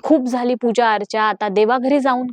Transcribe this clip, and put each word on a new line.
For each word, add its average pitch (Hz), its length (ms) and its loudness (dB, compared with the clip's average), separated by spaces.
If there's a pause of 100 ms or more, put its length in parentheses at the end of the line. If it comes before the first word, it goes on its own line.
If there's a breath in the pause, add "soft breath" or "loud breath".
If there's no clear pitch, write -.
"खूप 262 240 2
झाली 247 260 -2
पूजा 233 400 0
अर्चा, 208 280 -4
आता 214 260 -2
देवाघरी 247 520 2
जाऊन 254 340 0